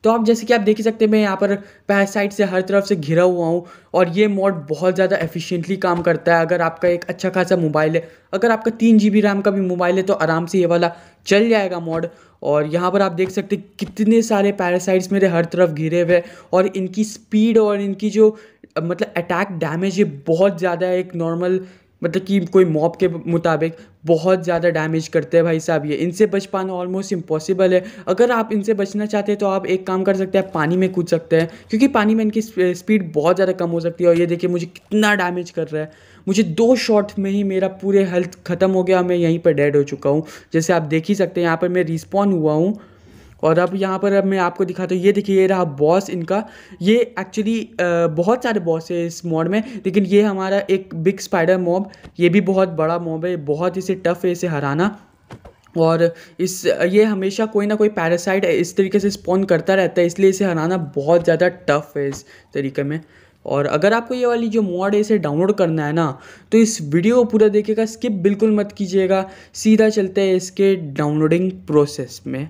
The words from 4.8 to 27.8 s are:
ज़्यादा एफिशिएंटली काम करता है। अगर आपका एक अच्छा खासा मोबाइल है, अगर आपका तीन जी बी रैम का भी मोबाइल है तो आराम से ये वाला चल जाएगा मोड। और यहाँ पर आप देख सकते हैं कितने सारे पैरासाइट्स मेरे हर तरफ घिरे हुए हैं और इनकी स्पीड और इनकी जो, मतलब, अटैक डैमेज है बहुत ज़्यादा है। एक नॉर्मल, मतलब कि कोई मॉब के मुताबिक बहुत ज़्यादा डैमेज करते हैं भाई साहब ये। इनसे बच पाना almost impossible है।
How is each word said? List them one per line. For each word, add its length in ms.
ज़्यादा 220
एफिशिएंटली 600
काम 260
करता 360
है। 80
अगर 140
आपका 280
एक 200
अच्छा 200
खासा 280
मोबाइल 380
है, 140
अगर 180
आपका 200
तीन 280
जी 120
बी 100
रैम 200
का 100
भी 100
मोबाइल 360
है 60
तो 100
आराम 340
से 120
ये 80
वाला 300
चल 220
जाएगा 320
मोड। 260
और 240
यहाँ 240
पर 120
आप 100
देख 180
सकते 260
हैं 80
कितने 440
सारे 300
पैरासाइट्स 600
मेरे 140
हर 180
तरफ 260
घिरे 300
हुए 140
हैं 100
और 140
इनकी 380
स्पीड 540
और 220
इनकी 300
जो, 260
मतलब, 340
अटैक 340
डैमेज 480
है 60
बहुत 540
ज़्यादा 280
है। 120
एक 160
नॉर्मल, 460
मतलब 180
कि 180
कोई 240
मॉब 320
के 120
मुताबिक 680
बहुत 380
ज़्यादा 260
डैमेज 380
करते 280
हैं 80
भाई 160
साहब 260
ये। 80
इनसे 320
बच 200
पाना 260
almost 400
impossible 600
है। 120